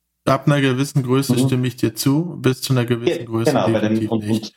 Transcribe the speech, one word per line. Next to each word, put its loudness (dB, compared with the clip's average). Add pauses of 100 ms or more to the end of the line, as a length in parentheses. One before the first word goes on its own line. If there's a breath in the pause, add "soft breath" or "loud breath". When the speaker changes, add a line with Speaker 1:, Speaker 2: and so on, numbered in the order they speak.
(260)
Speaker 1:
Ab 0
einer 2
gewissen 0
Größe 0
Speaker 2:
Mhm. 2
Speaker 1:
stimme 0
ich -6
dir -2
zu, 0
bis 0
zu 0
einer 2
gewissen -2
Speaker 2:
Ge-, -10
Speaker 1:
Größe 0
Speaker 2:
genau, 2
bei 2
den, 0
Speaker 1:
definitiv -2
Speaker 2:
und, -2
Speaker 1:
nicht. 0
Speaker 2:
und -14